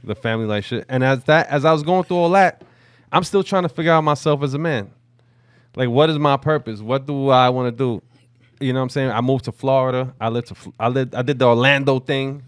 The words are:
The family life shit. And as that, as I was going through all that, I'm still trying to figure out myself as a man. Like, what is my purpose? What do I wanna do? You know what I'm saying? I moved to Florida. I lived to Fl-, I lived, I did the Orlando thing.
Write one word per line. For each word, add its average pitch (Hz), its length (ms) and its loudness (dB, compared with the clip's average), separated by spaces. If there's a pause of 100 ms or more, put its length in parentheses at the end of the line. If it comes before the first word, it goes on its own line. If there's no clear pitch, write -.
The 107 120 -8
family 113 300 -4
life 104 200 -4
shit. 120 220 -8
And 127 160 -2
as 131 220 0
that, 156 240 4
as 139 160 0
I 160 80 4
was 151 100 -2
going 180 220 0
through 180 120 -4
all 170 140 2
that, 190 320 2 (480)
I'm 170 140 2
still 196 180 0
trying 185 200 0
to 165 60 -2
figure 165 220 -2
out 160 120 4
myself 147 400 0
as 135 100 -4
a 143 60 -4
man. 143 320 -4 (840)
Like, 127 140 -2
what 147 200 4
is 156 80 -2
my 143 200 2
purpose? 139 420 -4
What 131 260 -4
do 139 240 -2
I 127 200 6
wanna 127 220 -2
do? 117 300 -4 (600)
You 131 120 -2
know 131 60 -2
what 131 40 0
I'm 127 60 -4
saying? 135 220 -2
I 107 100 -2
moved 131 240 0
to 113 60 -8
Florida. 131 720 0
I 113 80 -2
lived 117 200 -4
to 92 60 -16
Fl-, - 140 -20 (100)
I 113 80 0
lived, 127 280 -2
I 123 80 -4
did 131 160 -2
the 127 80 4
Orlando 135 520 4
thing. 135 480 -6